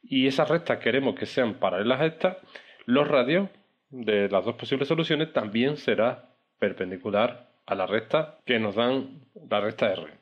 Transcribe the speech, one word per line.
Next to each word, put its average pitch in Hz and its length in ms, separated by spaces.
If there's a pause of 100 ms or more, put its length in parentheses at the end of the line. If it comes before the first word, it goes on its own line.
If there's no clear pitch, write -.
y 131 240
esas 143 240
rectas 156 280
queremos 127 360
que - 100
sean 113 300
paralelas 104 460
a 160 60
esta, 185 320 (460)
los 143 240
radios 147 400 (400)
de 107 400
las 95 160
dos 117 120
posibles 135 320
soluciones 160 440
también 120 460
será 113 500 (300)
perpendicular 101 920 (160)
a 98 100
la 95 120
recta 113 580
que 120 140
nos 104 160
dan 123 480 (260)
la 107 120
recta 110 300
R. 82 320